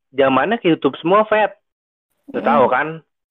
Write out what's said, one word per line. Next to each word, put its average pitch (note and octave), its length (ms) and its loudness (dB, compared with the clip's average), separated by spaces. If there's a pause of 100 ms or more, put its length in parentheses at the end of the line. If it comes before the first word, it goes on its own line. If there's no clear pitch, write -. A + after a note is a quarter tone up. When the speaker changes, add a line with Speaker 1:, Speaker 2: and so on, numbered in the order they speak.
(100)
Speaker 1:
zamannya C3+ 480 0
ke E3 160 0
YouTube D3 240 -2
semua, F#3+ 240 2
Fred. G#3+ 320 0 (720)
Lu B2 160 -8
Speaker 2:
Hmm. G3 60 -2
Speaker 1:
tahu C#3 180 4
kan, C3 200 -2 (440)